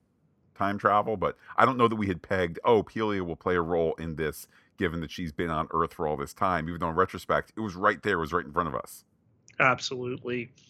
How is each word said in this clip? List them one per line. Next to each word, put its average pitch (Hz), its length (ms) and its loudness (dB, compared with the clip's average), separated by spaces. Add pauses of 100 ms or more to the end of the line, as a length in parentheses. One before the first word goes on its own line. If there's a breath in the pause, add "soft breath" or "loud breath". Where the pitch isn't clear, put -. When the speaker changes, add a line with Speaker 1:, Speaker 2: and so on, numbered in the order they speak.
(560)
Speaker 1:
time 101 220 -2
travel, 104 400 4
but 80 180 -2 (220 loud breath)
I 113 80 8
don't 123 120 4
know 117 120 6
that 110 80 -4
we 104 100 0
had 90 140 -2
pegged, 90 420 -2
"Oh, 113 200 6
Pelia 104 420 -2
will 82 100 -6
play 90 200 0
a 87 60 2
role 82 340 0
in 80 200 -8
this, 76 320 -4 (300 soft breath)
given 85 240 -2
that 78 100 -8
she's 85 220 -8
been 85 160 -4
on 80 220 -2
Earth 82 220 0
for 82 140 -2
all 76 80 -2
this 71 180 -8
time," 87 360 0
even 85 100 -8
though 85 100 -2
in 80 60 -4
retrospect, 90 600 0
it - 20 -6
was 104 160 -6
right 98 280 2
there, 104 100 2
it 85 80 2
was 80 100 -4
right 85 140 -2
in 76 80 -16
front 85 160 0
of 65 60 -4
us. - 280 -10 (560)
Speaker 2:
Absolutely. 123 920 -2 (180 loud breath)